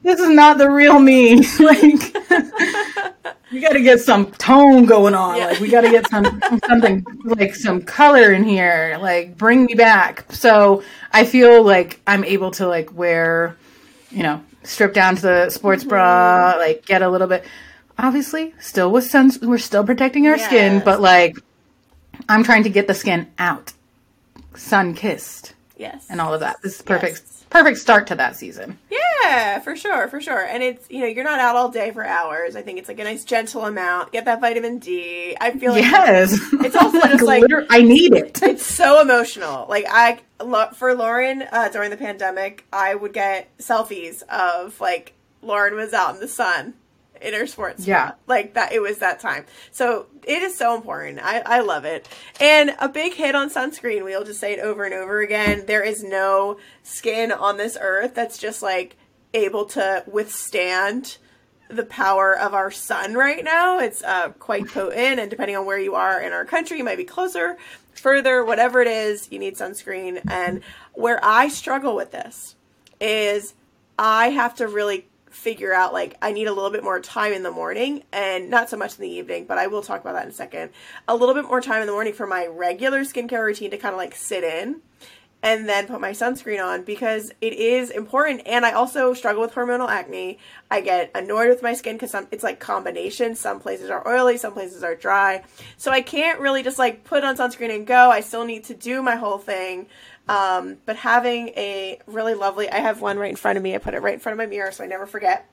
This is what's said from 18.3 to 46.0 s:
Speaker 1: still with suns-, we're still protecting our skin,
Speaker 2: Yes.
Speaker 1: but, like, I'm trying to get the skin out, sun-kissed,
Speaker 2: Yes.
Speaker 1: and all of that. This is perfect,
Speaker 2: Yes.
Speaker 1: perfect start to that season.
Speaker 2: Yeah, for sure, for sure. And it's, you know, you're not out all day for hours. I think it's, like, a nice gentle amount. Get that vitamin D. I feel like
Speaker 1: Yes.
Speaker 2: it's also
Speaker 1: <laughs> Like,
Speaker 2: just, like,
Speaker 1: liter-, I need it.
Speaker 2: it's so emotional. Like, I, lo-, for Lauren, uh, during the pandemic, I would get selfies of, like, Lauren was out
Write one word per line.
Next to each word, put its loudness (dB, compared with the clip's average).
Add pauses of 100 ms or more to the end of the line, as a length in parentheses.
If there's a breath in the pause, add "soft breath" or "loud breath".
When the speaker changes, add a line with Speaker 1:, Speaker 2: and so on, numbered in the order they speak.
Speaker 1:
still -2
with 2
suns-, 4
we're 0
still 0
protecting 2
our 4
skin, 4
Speaker 2:
Yes. 0
Speaker 1:
but, 4
like, 6 (960)
I'm 4
trying 4
to 0
get 2
the 0
skin -4 (120)
out, -6 (840)
sun-kissed, -4 (240)
Speaker 2:
Yes. -18
Speaker 1:
and -8
all -4
of -4
that. -8
This -10
is -20
perfect, -4
Speaker 2:
Yes. -20
Speaker 1:
perfect 4
start 2
to -4
that -4
season. -18 (120)
Speaker 2:
Yeah, 0
for -12
sure, -4
for -12
sure. -6
And -8
it's, -8
you -10
know, -4
you're -6
not -4
out 2
all 0
day -6
for -12
hours. -6
I -14
think -14
it's, -18
like, -14
a -10
nice -10
gentle -6
amount. -6
Get -6
that -2
vitamin -4
D. -10
I -2
feel -2
like 4
Speaker 1:
Yes. 6 (140)
Speaker 2:
it's 0
also 4
Speaker 1:
<laughs> 6
Like, 4
Speaker 2:
just, 4
like, 6
Speaker 1:
liter-, 4
I 8
need 8
it. -2
Speaker 2:
it's 0
so 6
emotional. 0
Like, -4
I, 4 (240)
lo-, -2
for -2
Lauren, -4
uh, -2
during -6
the -12
pandemic, -8
I -2
would -10
get -6 (100)
selfies -6
of, -6
like, -6 (260)
Lauren -4
was -10
out -4